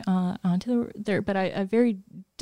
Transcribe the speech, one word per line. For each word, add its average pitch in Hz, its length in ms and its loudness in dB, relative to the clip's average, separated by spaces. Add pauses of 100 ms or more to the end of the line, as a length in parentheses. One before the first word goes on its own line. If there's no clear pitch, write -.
uh, 185 380 2
onto 233 420 2
the, - 100 -10
there, 208 260 -2
but 196 140 -2
I, 190 200 0
I 196 80 0
very, 226 340 2 (440)